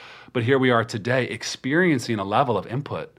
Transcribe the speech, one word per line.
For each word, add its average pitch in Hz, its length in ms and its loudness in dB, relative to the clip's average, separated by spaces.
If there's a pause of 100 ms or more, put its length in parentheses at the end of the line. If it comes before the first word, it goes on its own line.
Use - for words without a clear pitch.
(320)
But 123 120 0
here 135 160 4
we 127 100 4
are 117 140 4
today 120 440 -2
experiencing 131 920 0
a 98 40 -4
level 110 340 2
of 90 100 -6
input 110 520 -8